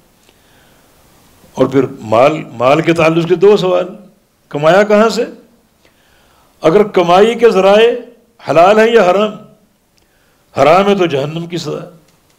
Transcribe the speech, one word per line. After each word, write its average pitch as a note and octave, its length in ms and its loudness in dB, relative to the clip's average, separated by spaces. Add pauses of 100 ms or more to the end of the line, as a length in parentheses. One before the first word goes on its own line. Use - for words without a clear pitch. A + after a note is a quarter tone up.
(1500)
اور C3+ 120 -2
پھر C3 200 -2 (140)
مال، C3 440 0 (100)
مال B2+ 280 0
کے E3 120 -2
تعلق E3 360 -2
سے F3+ 60 2
دو G3 220 2
سوال، F3+ 280 -4 (640)
کمایا D#3+ 340 0
کہاں G#3 260 2
سے؟ A3 160 -4 (1400)
اگر E3+ 220 2
کمائی G3 520 0
کے A3+ 140 2
ذرائع G3+ 400 2 (640)
حلال F3+ 280 4
ہیں A3+ 140 2
یا G3 180 2
حرام؟ G3+ 200 -2 (1300)
حرام F3+ 280 2
ہے G3+ 60 0
تو F#3 100 -2
جہنم D#3 400 -6
کی F3 120 -12
سزا، D3+ 320 -12 (500)